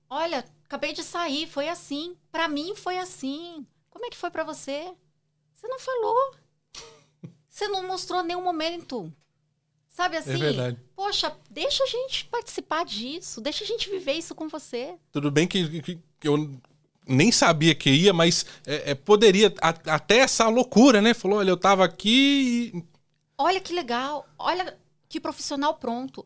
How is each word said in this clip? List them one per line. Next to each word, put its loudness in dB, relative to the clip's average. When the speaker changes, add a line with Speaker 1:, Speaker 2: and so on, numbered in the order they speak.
Speaker 1:
Olha, -4
acabei -6
de -8
sair, -4
foi -6
assim. -8
Pra -2
mim -6
foi -6
assim. -10
Como -12
é -8
que -14
foi -8
pra -6
você? -10
Você -16
não -8
falou. -2
Você -6
não -4
mostrou -4
nenhum -6
momento. -6
Sabe -4
Speaker 2:
É -4
Speaker 1:
assim? -4
Speaker 2:
verdade. -2
Speaker 1:
Poxa, -4
deixa -4
a 2
gente -6
participar -6
disso. -10
Deixa -6
a -8
gente -4
viver -4
isso -8
com -10
você. -10
Speaker 2:
Tudo -2
bem 4
que, -2
que, -10
que -6
eu 2
nem 6
sabia 6
que 0
ia, 6
mas, 2
é, -4
é, -2
poderia 6
a-, 0
até 2
essa 4
loucura, 6
né? 6
Falou, 0
"Olha, 2
eu 4
tava 4
aqui 2
e" -10
Speaker 1:
Olha 2
que -10
legal. -6
Olha -4
que -8
profissional -4
pronto. -8